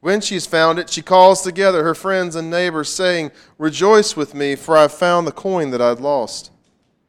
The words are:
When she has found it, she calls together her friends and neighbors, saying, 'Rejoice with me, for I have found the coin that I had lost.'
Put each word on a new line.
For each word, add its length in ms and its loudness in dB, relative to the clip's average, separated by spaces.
When 180 -2
she 140 -8
has 120 -6
found 340 2
it, 100 -10
she 120 -8
calls 400 6
together 440 0
her 100 0
friends 400 -4
and 140 -8
neighbors, 420 -4
saying, 400 -2
'Rejoice 600 2
with 160 -6
me, 240 -4
for 180 0
I 60 8
have 100 4
found 340 0
the 60 -6
coin 400 -4
that 100 -2
I 60 4
had 140 -2
lost.' 500 -6